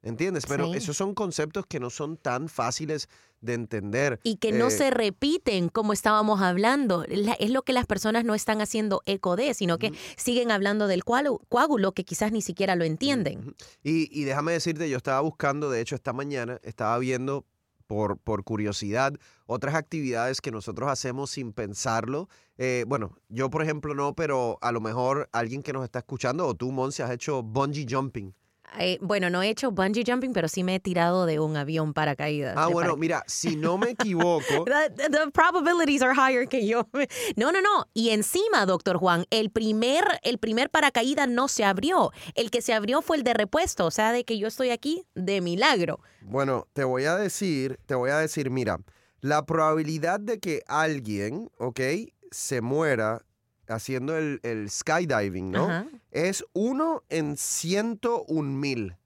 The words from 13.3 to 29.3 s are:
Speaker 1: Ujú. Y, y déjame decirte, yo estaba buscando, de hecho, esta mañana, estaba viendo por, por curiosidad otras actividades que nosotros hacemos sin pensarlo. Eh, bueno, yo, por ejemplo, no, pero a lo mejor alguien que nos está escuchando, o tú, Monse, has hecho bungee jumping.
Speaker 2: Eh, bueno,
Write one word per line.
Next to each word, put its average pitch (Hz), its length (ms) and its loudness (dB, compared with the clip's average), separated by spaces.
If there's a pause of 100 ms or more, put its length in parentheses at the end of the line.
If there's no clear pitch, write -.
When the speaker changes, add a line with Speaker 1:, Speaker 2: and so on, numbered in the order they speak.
Speaker 1:
Ujú. 117 140 -14 (300)
Y, 160 340 2
y 151 60 -2
déjame 147 300 0
decirte, 160 360 -2
yo 127 80 0
estaba 135 220 0
buscando, 147 500 -2
de 117 120 0
hecho, 127 140 -4
esta 123 180 -6
mañana, 127 500 -6
estaba 113 340 -2
viendo 131 480 -2 (420)
por, 104 320 -2
por 104 240 -2
curiosidad 107 680 -2 (340)
otras 127 280 -4
actividades 135 680 -2
que 131 100 -8
nosotros 110 380 -6
hacemos 131 420 -4
sin 123 220 -8
pensarlo. 113 760 -4 (280)
Eh, 123 300 0
bueno, 113 300 -4 (120)
yo, 127 200 -2
por 156 140 -2
ejemplo, 151 320 -4
no, 143 200 -2
pero 131 460 0
a 120 100 0
lo 117 80 0
mejor 123 540 -2
alguien 120 300 -4
que 147 100 -6
nos 131 100 -6
está 123 160 -8
escuchando, 135 480 -2
o 123 80 0
tú, 123 160 -4
Monse, 135 320 -4
has 123 80 -4
hecho 127 320 -4
bungee 139 460 -2
jumping. 123 440 -4 (440)
Speaker 2:
Eh, 180 240 0
bueno, 185 300 0